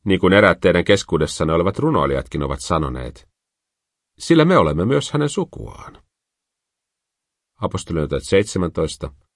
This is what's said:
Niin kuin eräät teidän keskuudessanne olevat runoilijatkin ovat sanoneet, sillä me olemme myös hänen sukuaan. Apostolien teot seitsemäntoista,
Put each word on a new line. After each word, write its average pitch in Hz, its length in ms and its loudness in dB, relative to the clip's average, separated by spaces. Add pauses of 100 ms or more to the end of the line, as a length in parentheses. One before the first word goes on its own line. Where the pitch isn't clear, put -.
Niin 95 160 0
kuin 92 120 4
eräät 98 280 6
teidän 87 240 2
keskuudessanne 80 720 0
olevat 87 240 0
runoilijatkin 73 640 -2
ovat 69 180 -6
sanoneet, 64 680 -6 (920)
sillä 160 260 2
me 175 140 4
olemme 80 260 2
myös 135 280 -2
hänen 147 160 -2
sukuaan. - 760 -10 (1600)
Apostolien 85 480 -4
teot - 160 -4
seitsemäntoista, 87 880 -2 (240)